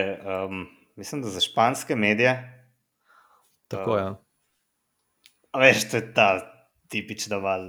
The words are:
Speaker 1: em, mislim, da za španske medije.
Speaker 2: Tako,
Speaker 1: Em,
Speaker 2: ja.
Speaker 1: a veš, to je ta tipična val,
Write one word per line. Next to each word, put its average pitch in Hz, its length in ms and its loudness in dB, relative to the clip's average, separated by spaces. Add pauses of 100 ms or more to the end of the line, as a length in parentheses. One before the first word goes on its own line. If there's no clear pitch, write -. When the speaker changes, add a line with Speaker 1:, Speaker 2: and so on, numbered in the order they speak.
(160)
Speaker 1:
em, 95 480 -6 (300)
mislim, 135 280 -10
da 117 80 -6
za 92 100 -6
španske 127 560 0
medije. 110 380 4 (1400)
Speaker 2:
Tako, 98 220 -2
Speaker 1:
Em, 104 60 2
Speaker 2:
ja. 95 220 -6 (1300)
Speaker 1:
a 135 100 -6
veš, 123 260 6
to 123 120 -4
je 113 120 -4
ta 107 200 4 (560)
tipična 104 520 -8
val, 95 320 -4